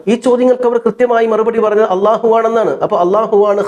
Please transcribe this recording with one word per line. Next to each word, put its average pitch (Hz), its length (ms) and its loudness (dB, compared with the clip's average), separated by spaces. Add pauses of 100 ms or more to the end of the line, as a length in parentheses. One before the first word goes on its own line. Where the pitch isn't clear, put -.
ഈ 214 60 2
ചോദ്യങ്ങൾക്ക് 247 480 0
അവർ 240 160 0
കൃത്യമായി 233 480 0
മറുപടി 220 320 -2
പറഞ്ഞത് 214 260 2
അല്ലാഹുവാണെന്നാണ്. 220 960 0
അപ്പൊ 202 160 -2
അല്ലാഹുവാണ് 202 720 0